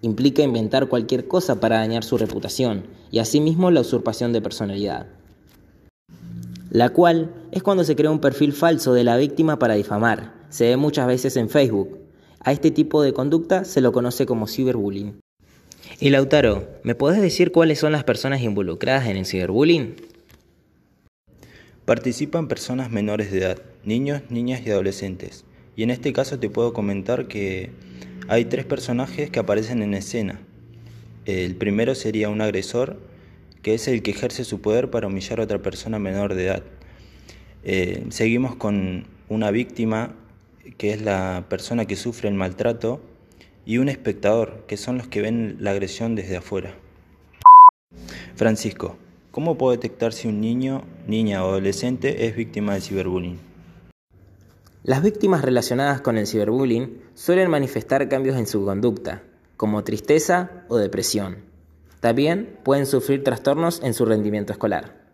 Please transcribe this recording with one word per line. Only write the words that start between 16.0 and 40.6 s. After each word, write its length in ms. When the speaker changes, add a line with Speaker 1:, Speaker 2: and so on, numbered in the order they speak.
Speaker 1:
Lautaro, 580
¿me 120
podés 260
decir 300
cuáles 280
son 120
las 140
personas 360
involucradas 680
en 100
el 80
ciberbullying? 680
Speaker 2:
Participan 640
personas 420
menores 420
de 80
edad, 180
niños, 460
niñas 360
y 60
adolescentes. 720
Y 80
en 60
este 240
caso 260
te 100
puedo 220
comentar 560
que 440
hay 180
tres 180
personajes 680
que 80
aparecen 420
en 140
escena. 440
El 300
primero 400
sería 340
un 120
agresor, 580
que 100
es 140
el 160
que 80
ejerce 320
su 180
poder 300
para 160
humillar 320
a 40
otra 200
persona 340
menor 380
de 100
edad. 180
Eh, 460
seguimos 460
con 520
una 200
víctima, 640